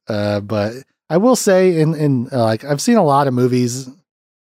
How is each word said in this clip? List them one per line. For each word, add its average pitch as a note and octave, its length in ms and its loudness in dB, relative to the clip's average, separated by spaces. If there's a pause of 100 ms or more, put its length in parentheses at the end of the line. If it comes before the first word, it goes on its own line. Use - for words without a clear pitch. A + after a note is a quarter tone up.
Uh, G#2 320 -2
but G#2 340 -4 (340)
I D#3 100 -2
will A#3 180 2
say, F#3 440 2
in, D#3+ 140 2
in, C#3 380 -2
uh, B2+ 100 0
like, A2 220 0
I've C#3+ 180 -4
seen A#3+ 140 2
a G3 80 4
lot C#3+ 240 2
of B2+ 60 -2
movies B2 540 0 (580)